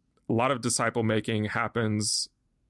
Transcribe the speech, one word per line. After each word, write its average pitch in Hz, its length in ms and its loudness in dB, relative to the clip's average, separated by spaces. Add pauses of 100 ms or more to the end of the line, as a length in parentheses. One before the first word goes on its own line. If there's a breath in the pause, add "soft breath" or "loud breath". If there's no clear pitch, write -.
(300)
a 101 40 0
lot 120 180 2
of 120 100 -2
disciple 117 420 0
making 110 420 0
happens 107 840 -2 (400)